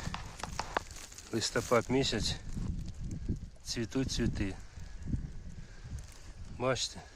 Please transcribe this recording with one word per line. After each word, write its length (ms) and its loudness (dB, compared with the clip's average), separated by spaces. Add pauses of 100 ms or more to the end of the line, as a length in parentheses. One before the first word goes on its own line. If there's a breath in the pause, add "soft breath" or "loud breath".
(1300 loud breath)
Листопад 560 6
місяць. 460 4 (1300)
Цвітуть 480 2
цвіти. 440 4 (2000 loud breath)
Бачите? 400 2 (160)